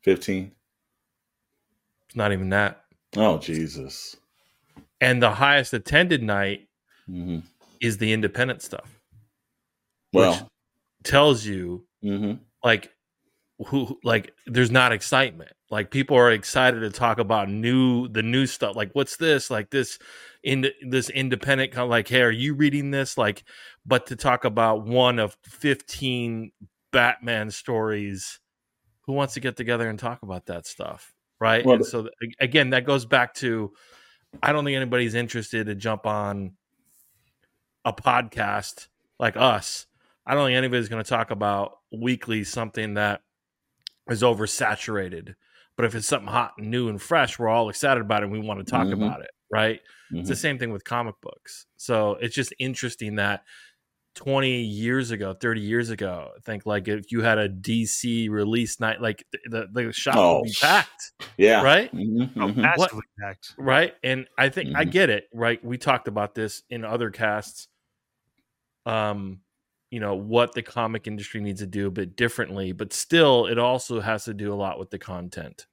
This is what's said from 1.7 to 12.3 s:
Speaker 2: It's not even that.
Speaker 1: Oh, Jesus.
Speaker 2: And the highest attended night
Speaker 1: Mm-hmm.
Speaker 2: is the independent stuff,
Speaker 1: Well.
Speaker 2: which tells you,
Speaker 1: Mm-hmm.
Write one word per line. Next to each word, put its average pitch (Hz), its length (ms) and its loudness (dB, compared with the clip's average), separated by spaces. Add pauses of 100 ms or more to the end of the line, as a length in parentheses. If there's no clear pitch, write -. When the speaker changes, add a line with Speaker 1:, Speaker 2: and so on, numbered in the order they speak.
Speaker 2:
It's - 80 -18
not 104 160 0
even 95 180 -2
that. 101 340 0 (320)
Speaker 1:
Oh, 92 220 4
Jesus. - 800 -6 (840)
Speaker 2:
And 127 220 4
the 120 100 8
highest 139 420 4
attended 147 500 2
night 101 440 -2 (400)
Speaker 1:
Mm-hmm. 87 320 -6 (400)
Speaker 2:
is 113 200 -2
the 110 120 0
independent 110 520 -2
stuff, - 360 -14 (1120)
Speaker 1:
Well. 92 200 6
Speaker 2:
which 90 100 0 (640)
tells 139 420 4
you, 90 400 -6 (180)
Speaker 1:
Mm-hmm. 104 380 -2 (220)